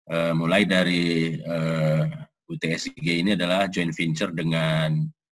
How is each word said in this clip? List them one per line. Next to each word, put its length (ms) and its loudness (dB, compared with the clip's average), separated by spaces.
Eh, 320 0
mulai 320 4
dari, 720 2
eh, 640 0
U 160 -12
T 20 -10
S 160 -8
I 80 -20
G 60 -4
ini 80 2
adalah 320 2
joint 320 -2
venture 320 -2
dengan, 720 0